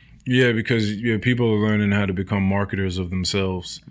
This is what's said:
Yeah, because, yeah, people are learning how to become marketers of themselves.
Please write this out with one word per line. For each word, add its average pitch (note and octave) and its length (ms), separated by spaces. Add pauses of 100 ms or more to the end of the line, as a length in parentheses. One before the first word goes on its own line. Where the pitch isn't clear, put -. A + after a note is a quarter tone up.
(280)
Yeah, B2+ 220
because, A2+ 500
yeah, A2+ 220
people A#2+ 320
are G#2 40 (100)
learning G#2 240
how G#2 120
to F#2+ 80
become G2 300
marketers F#2+ 560
of F2 120
themselves. F#2 680 (100)